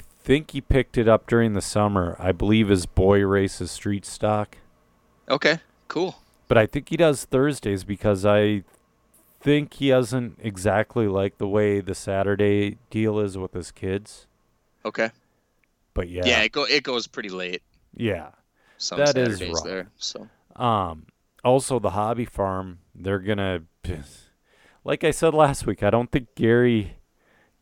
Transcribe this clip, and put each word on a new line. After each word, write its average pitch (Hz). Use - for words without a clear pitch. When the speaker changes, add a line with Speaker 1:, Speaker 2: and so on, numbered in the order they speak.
Speaker 1:
think 147
he 139
picked -
it 117
up 110
during 117
the 98
summer. 98
I 92
believe 104
his 92
boy 98
races 98
street -
stock. 107
Speaker 2:
Okay, 151
cool. 175
Speaker 1:
But 120
I 110
think -
he 160
does 156
Thursdays 127
because 101
I 104
think 147
he 139
doesn't 127
exactly 104
like 98
the 101
way 104
the 92
Saturday 101
deal 110
is 101
with 92
his 90
kids. 101
Speaker 2:
Okay. 226
Speaker 1:
But 90
yeah. 87
Speaker 2:
Yeah, 117
it 113
go-, 143
it 131
goes 123
pretty 110
late. 90
Speaker 1:
Yeah. 90
Speaker 2:
Some -
Speaker 1:
That 143
is 117
Speaker 2:
Saturdays 87
Speaker 1:
rough. 80
Speaker 2:
there, 92
so. -
Speaker 1:
Um, 95
also, 127
the 104
hobby 110
farm, 95
they're 95
gonna, 95
like 143
I 156
said 165
last 147
week, 104
I 101
don't 117
think -
Gary, 117